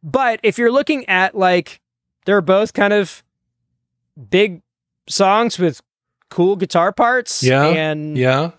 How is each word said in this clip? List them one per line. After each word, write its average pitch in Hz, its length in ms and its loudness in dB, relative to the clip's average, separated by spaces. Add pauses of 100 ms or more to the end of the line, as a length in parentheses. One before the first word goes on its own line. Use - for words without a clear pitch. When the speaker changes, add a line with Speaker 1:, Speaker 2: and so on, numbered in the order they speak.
Speaker 1:
But 226 400 -2
if 220 160 0
you're 240 140 2
looking 277 360 -2
at, 185 260 0
like, 180 460 0 (460)
they're 196 160 2
both 190 320 0
kind 202 180 0
of 208 320 -2 (1080)
big 185 300 0 (480)
songs 202 500 0
with 170 220 -2 (500)
cool 190 260 0
guitar 180 360 0
parts. 247 500 -2
Speaker 2:
Yeah. 131 240 2
Speaker 1:
And, 156 520 -2
Speaker 2:
Yeah. 135 400 0